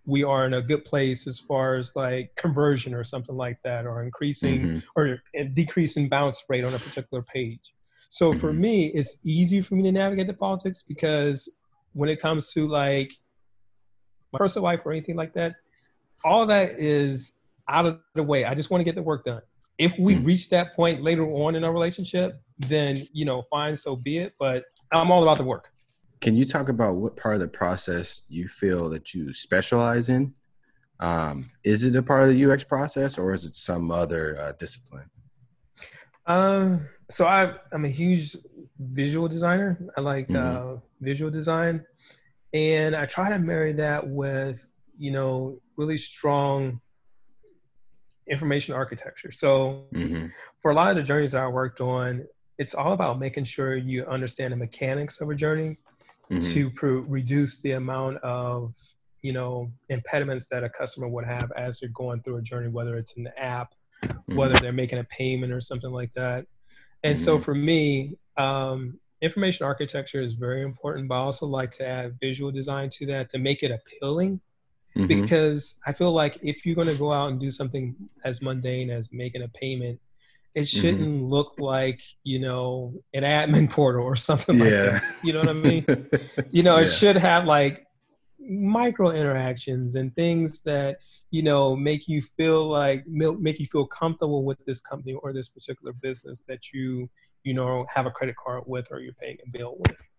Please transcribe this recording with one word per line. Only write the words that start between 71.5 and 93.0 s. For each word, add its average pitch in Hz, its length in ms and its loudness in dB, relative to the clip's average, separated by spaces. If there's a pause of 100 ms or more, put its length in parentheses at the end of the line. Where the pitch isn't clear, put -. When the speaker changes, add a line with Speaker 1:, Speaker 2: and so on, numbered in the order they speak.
Speaker 1:
to 131 140 -8
add 127 360 -6
visual 135 300 -4
design 139 420 -6
to 143 140 -10
that 135 240 -4
to 131 60 -6
make 139 260 0
it 127 80 0
appealing. 165 680 -4 (560)
Speaker 2:
Mm-hmm. 95 120 2
Speaker 1:
Because 151 680 2 (100)
I 143 80 -4
feel 180 200 2
like 151 280 0
if 147 240 -6
you're 170 100 0
gonna 165 200 2
go 147 160 0
out 143 200 0
and 131 80 -4
do 135 120 -4
something 131 440 -6 (280)
as 127 180 -6
mundane 127 480 -4
as 117 220 -8
making 123 300 -10
a 120 80 -10
payment, 123 500 -8 (540)
it 151 100 -2
Speaker 2:
Mm-hmm. - 180 -2
Speaker 1:
shouldn't 156 420 2
look 143 340 0
like, 131 420 -2 (240)
you 131 160 -4
know, 127 540 -4 (200)
an 135 100 -2
admin 151 460 4
<laughs> - 80 -10
portal 123 260 4
or 131 140 0
something 135 420 4
like 113 100 8
Speaker 2:
Yeah. 101 160 6 (140)
Speaker 1:
that. - 40 -2 (200)
You 165 100 0
know 156 60 0
what 160 100 4
I 156 40 0
mean? 156 340 4
Speaker 2:
<laughs> - 640 0
Speaker 1:
You 170 100 6
know, 175 160 10
it 160 120 10
Speaker 2:
Yeah. - 100 2
Speaker 1:
should 202 180 8
have, 175 280 6
like, 147 420 4 (520)
micro 214 720 2
interactions 127 840 -2
and 131 200 -4
things 165 460 0
that, 139 360 -2 (340)
you 160 100 0
know, 139 340 4
make 147 320 -2
you 151 140 0
feel 160 460 2
like, 143 400 0